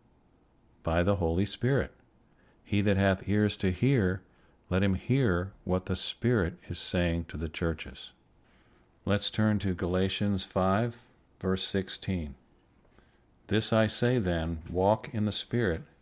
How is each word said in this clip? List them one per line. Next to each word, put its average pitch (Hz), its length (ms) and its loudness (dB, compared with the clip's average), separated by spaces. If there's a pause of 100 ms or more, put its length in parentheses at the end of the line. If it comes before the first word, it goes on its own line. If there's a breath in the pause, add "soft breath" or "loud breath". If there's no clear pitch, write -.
(800)
By 85 220 0
the 98 140 2
Holy 90 280 0
Spirit. 120 460 -2 (720 soft breath)
"He 101 180 0
that 98 160 2
hath 98 300 2
ears 104 300 2
to 95 140 0
hear, 95 500 0 (480 soft breath)
let 92 140 2
him 98 120 2
hear 98 580 0 (100)
what 92 220 -2
the 92 100 -2
Spirit 104 600 0 (120)
is 87 120 -8
saying 85 460 0
to - 120 -10
the 80 120 -4
churches." - 640 -4 (920 soft breath)
Let's 101 240 0
turn 107 300 2
to 95 140 0
Galatians 95 720 0
five, 98 520 0 (420)
verse 95 240 -2
sixteen. 90 720 -4 (1120 soft breath)
This 110 260 0
I 110 140 4
say 120 300 0
then, 82 520 0
walk 95 440 0
in 107 120 0
the 104 60 0
Spirit, 110 520 -2 (180)